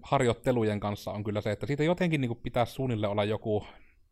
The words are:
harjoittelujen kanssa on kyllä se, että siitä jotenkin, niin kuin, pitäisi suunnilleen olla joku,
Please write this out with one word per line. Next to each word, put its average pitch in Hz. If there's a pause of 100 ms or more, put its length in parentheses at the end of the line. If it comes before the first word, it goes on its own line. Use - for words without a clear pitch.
harjoittelujen 117
kanssa 104
on 104
kyllä 104
se, 110
että 104
siitä 143
jotenkin, 165
niin 123
kuin, 117
pitäisi 123
suunnilleen 110
olla 104
joku, 107 (460)